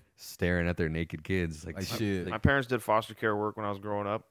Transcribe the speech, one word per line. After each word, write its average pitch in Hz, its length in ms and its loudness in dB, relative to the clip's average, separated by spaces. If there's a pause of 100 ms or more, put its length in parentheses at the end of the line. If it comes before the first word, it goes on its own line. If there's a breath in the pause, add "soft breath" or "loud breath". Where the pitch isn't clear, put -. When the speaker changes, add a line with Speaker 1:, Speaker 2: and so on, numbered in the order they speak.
(180)
Speaker 1:
staring 87 500 0
at 87 80 0
their 82 140 0
naked 80 340 -4
kids. 82 420 -2
Like, 80 100 -8
Speaker 2:
Like, 95 140 -8
Speaker 1:
s-, - 80 -4
Speaker 2:
shit. 98 300 0
Speaker 3:
My 101 100 -4
parents 139 300 4
did 120 160 0
foster 110 300 4
care 110 240 0
work 104 180 -2
when 107 100 -6
I 101 40 -2
was 98 100 -4
growing 101 280 -4
up. 104 240 -2